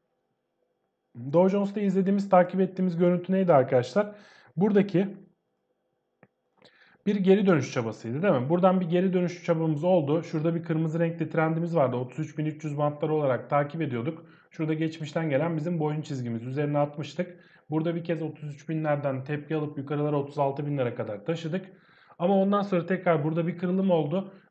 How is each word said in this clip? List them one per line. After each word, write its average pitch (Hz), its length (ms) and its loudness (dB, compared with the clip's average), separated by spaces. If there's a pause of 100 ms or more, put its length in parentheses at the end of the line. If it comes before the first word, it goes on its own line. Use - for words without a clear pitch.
(1300)
Dow 180 160 6
Jones'ta 202 320 0
izlediğimiz, 196 480 2
takip 180 320 6
ettiğimiz 185 360 0
görüntü 180 360 2
neydi 185 200 4
arkadaşlar? 131 640 2 (420)
Buradaki 196 600 2 (1900)
bir 202 100 2
geri 190 300 6
dönüş 156 280 4
çabasıydı 117 480 -4
değil 196 120 4
mi? 131 160 0
Buradan 180 320 4
bir 170 80 -4
geri 180 240 2
dönüş 180 300 -2
çabamız 160 400 0
oldu. 165 400 2
Şurada 165 320 -2
bir 165 80 -4
kırmızı 160 360 -2
renkli 165 300 -2
trendimiz 165 460 0
vardı. 127 200 2
Otuz 127 240 -6
üç 151 180 -8
bin 151 80 -4
üç 151 180 -6
yüz 147 140 -6
bantları 147 360 -2
olarak 131 360 0
takip 147 320 0
ediyorduk. 135 440 -4 (260)
Şurada 156 220 -4
geçmişten 160 560 -4
gelen 160 280 0
bizim 165 220 -4
boyun 151 220 -2
çizgimiz. 120 440 -6
Üzerine 147 320 -2
atmıştık. 147 640 -4 (300)
Burada 160 260 -2
bir 165 80 -6
kez 165 180 -4
otuz 151 340 -10
üç - 140 -14
binlerden 143 540 -2
tepki 147 320 -6
alıp 151 220 -4
yukarılara 147 380 -2
otuz 143 240 -4
altı 139 260 -2
binler 135 300 -2
kadar 104 300 -8
taşıdık. 165 400 -4 (560)
Ama 190 200 4
ondan 202 200 2
sonra 185 240 0
tekrar 175 380 2
burada 160 240 0
bir 170 100 -4
kırılım 185 340 0
oldu 165 420 0 (180)